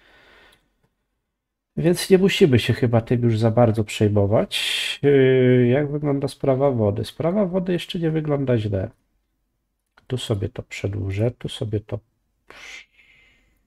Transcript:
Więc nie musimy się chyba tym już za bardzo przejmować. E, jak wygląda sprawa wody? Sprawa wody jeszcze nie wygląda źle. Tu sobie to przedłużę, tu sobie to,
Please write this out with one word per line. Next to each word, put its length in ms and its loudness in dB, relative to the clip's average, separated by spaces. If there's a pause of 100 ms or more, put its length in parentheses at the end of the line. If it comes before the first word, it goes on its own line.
(1800)
Więc 320 0
nie 80 6
musimy 420 4
się 140 0
chyba 280 0
tym 200 -2
już 180 2
za 120 2
bardzo 320 2
przejmować. 1200 -2
E, 640 4
jak 240 0
wygląda 360 -2
sprawa 440 0
wody? 340 0
Sprawa 400 -2
wody 280 -4
jeszcze 260 -6
nie 120 -2
wygląda 460 -2
źle. 320 -4 (1200)
Tu 60 -6
sobie 320 -4
to 140 -14
przedłużę, 680 -4
tu 180 -12
sobie 300 -6
to, 200 -12 (1700)